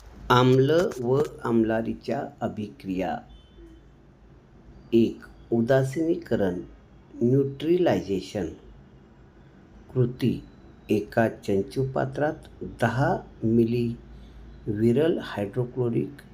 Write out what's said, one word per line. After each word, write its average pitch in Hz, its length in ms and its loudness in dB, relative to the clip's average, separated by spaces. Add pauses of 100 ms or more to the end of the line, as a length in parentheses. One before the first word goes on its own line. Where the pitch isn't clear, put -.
(300)
आम्ल 127 400 6 (300)
व 131 220 2 (220)
आम्लारीच्या 117 800 0 (180)
अभिक्रिया. 95 800 -6 (1700)
एक, 113 260 4 (340)
उदासीनीकरण, 131 1080 0 (640)
न्यूट्रलायझेशन. 123 1200 0 (1500)
कृती, 120 500 0 (460)
एका 107 380 2
चंचुपात्रात 135 1400 -4 (160)
दहा 131 360 0 (280)
मिली 117 520 0 (720)
विरल 117 560 2
हायड्रोक्लोरिक 120 880 -4 (240)